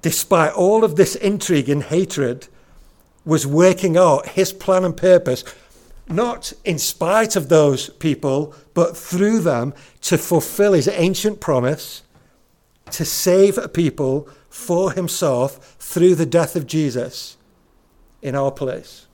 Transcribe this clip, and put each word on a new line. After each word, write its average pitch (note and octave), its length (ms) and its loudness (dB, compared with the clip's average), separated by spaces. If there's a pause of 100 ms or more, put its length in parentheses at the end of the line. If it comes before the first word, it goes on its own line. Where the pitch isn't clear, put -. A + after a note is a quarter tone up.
despite D#3+ 520 0
all G#3 320 2
of E3 100 0
this F#3 200 2
intrigue F3 540 -2
and C#3+ 140 0
hatred, C#3+ 640 -4 (760)
was D3+ 200 0
working F3 520 4
out E3 320 4
his F#3+ 240 -2
plan F#3 320 0
and E3+ 100 -4
purpose, F3 480 2 (640)
not A#3 460 -4 (100)
in E3+ 140 -4
spite G#3+ 580 -2
of D3+ 140 -4
those D3 400 4
people, D3 640 -4 (180)
but E3+ 220 0
through G3+ 460 0
them C#3 320 -2 (260)
to - 180 0
fulfill G3+ 540 0
his D#3 160 4
ancient F#3+ 540 -2
promise C3 600 -4 (880)
to D#3+ 140 -6
save F#3+ 520 2
a A3+ 100 -6
people D3 600 -4 (200)
for F3+ 420 -2
himself C#3+ 880 -4
through F3 360 2
the D#3+ 100 -2
death D#3 300 0
of D3+ 120 -4
Jesus C#3 720 -6 (840)
in C3+ 140 -6
our C#3 160 0
place. - 640 -10